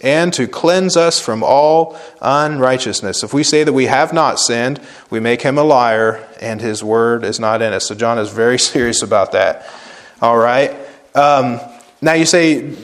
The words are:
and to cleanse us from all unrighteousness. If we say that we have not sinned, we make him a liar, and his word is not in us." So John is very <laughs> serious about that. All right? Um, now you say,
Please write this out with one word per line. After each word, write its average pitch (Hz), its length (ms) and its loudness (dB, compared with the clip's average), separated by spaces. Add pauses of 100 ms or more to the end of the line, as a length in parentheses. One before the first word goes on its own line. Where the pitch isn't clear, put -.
and 160 300 2
to 123 160 -2
cleanse 180 480 0
us 170 240 2
from 110 240 -4
all 156 520 2 (240)
unrighteousness. 131 1000 -2
If 110 100 -10
we 143 120 0
say 151 180 2
that 147 100 -2
we 131 140 2
have 139 260 0
not 156 280 0
sinned, 123 400 -2 (300)
we 113 100 -4
make 117 220 0
him 139 140 0
a 147 60 2
liar, 113 640 2 (140)
and 110 200 -8
his 110 220 -6
word 113 400 0
is 107 160 -4
not 113 240 0
in 110 100 0
us." 95 140 -4
So 107 80 -8
John 117 240 -2
is 104 120 -4
very 117 280 0
<laughs> - 140 -2
serious 120 280 -2
about 104 300 0
that. 95 340 0 (560)
All 117 160 4
right? 123 380 2 (400)
Um, 135 460 2 (420)
now 160 120 2
you 160 120 2
say, 151 580 0